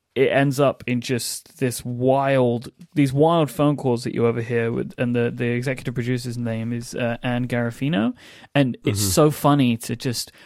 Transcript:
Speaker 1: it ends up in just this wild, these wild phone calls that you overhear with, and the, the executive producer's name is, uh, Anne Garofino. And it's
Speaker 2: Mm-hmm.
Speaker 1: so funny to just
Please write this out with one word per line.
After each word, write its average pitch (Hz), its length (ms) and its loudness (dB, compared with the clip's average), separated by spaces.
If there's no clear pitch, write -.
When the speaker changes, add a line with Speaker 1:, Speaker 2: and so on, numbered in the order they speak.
Speaker 1:
it 131 140 4
ends 139 320 2
up 135 260 2
in 123 140 -2
just - 580 -6
this 127 260 -4
wild, 127 880 0
these 139 180 2
wild 156 380 4
phone 147 260 2
calls 123 280 -2
that 120 100 -6
you 117 120 2
overhear 117 440 0
with, 127 260 -4
and 120 180 -2
the, 120 200 0
the 123 140 -4
executive 123 460 -4
producer's 120 440 -4
name 117 340 -4
is, 120 220 -8
uh, 120 300 -4
Anne 123 240 -2
Garofino. 135 680 -2
And 131 300 2
it's 101 160 0
Speaker 2:
Mm-hmm. 101 100 0
Speaker 1:
so 151 220 6
funny 143 460 2
to - 180 -8
just - 340 -6